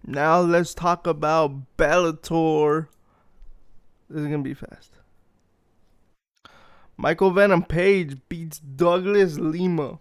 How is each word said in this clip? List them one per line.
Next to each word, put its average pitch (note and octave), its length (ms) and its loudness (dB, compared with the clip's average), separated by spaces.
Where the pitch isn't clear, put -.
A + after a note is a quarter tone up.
Now D3+ 360 2
let's F3 340 0
talk F3 320 -4
about D3+ 680 -2
Bellator. D#3 1120 0
This D3+ 120 -8
is D3 40 -4
gonna D3 120 -4
be C3+ 160 -6
fast. - 360 -20
Michael E3+ 340 2
Venom F#3 340 4
Page F3 520 0
beats E3 300 -12
Douglas F3 800 0
Lima. D#3 640 -2